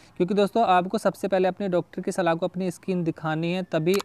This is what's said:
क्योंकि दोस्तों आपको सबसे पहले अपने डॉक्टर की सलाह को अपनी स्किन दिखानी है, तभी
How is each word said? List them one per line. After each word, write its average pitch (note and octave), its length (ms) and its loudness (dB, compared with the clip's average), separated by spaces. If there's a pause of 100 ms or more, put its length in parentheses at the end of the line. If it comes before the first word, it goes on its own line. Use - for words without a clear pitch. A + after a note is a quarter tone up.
(180)
क्योंकि F3+ 160 0
दोस्तों G#3 320 2
आपको F#3 320 2
सबसे G3+ 300 -2
पहले F#3 200 2
अपने F#3+ 220 -4
डॉक्टर F3+ 320 -2
की F#3 100 -4
सलाह E3+ 240 0
को F3 120 -2
अपनी F3+ 240 -4
स्किन F3+ 320 -4
दिखानी D#3+ 500 -2
है, F#3 100 -4
तभी F3 420 0